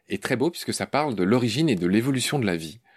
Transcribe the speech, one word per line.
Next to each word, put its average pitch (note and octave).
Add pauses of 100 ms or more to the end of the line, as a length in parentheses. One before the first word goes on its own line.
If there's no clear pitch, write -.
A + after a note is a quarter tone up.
et -
très -
beau C3+
puisque -
ça G2
parle C#3
de F2+
l'origine A#2+
et B2+
de F2
l'évolution B2+
de A#2+
la F2+
vie. D#2+ (180)